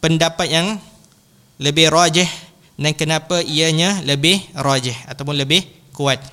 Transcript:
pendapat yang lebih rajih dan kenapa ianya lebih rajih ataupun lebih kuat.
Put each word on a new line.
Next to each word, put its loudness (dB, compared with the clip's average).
pendapat 0
yang -2
lebih 4
rajih 4
dan -2
kenapa -2
ianya 0
lebih 2
rajih 0
ataupun -6
lebih 0
kuat. -2